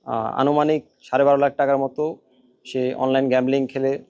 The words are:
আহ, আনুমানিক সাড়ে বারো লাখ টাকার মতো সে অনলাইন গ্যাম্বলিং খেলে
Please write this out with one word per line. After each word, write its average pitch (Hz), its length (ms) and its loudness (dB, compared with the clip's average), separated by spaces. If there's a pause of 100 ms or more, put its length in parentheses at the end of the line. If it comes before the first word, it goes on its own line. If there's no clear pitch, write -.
আহ, 123 80 -8
আনুমানিক 143 680 0 (180)
সাড়ে 139 240 0
বারো 143 120 4
লাখ 139 180 0
টাকার 139 220 0
মতো 139 400 -4 (480)
সে 127 280 -4
অনলাইন 135 340 0
গ্যাম্বলিং 127 400 2
খেলে 135 420 -2